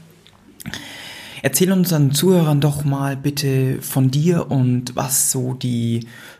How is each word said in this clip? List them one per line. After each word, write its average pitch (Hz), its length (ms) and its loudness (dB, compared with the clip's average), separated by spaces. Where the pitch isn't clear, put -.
Erzähl 180 300 2
unseren 160 420 4
Zuhörern 160 460 4
doch 143 240 0
mal 139 320 -2
bitte 135 680 -2
von 131 300 2
dir 160 400 2
und 123 460 0
was - 340 0
so 131 220 -2
die 117 540 -2